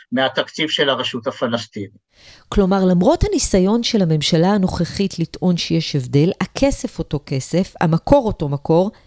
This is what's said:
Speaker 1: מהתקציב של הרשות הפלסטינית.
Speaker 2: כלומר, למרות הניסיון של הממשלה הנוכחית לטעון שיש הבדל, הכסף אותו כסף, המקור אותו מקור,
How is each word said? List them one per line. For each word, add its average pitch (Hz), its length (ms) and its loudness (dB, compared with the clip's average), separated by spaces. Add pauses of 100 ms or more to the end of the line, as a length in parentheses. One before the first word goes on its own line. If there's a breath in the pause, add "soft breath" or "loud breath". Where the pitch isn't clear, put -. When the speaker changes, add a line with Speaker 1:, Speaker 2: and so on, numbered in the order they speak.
(120 soft breath)
Speaker 1:
מהתקציב 135 560 -2
של 151 200 0
הרשות 123 380 -4
הפלסטינית. 117 800 -8 (420 soft breath)
Speaker 2:
כלומר, 190 360 2
למרות 190 400 4
הניסיון 233 580 2
של 220 200 0
הממשלה 160 460 2
הנוכחית 190 720 -2
לטעון 175 380 -2
שיש 165 400 -2
הבדל, 139 340 2 (100)
הכסף - 580 -2
אותו 156 280 -6
כסף, 160 540 -2
המקור 175 460 2
אותו 165 220 -2
מקור, 160 420 0 (160 soft breath)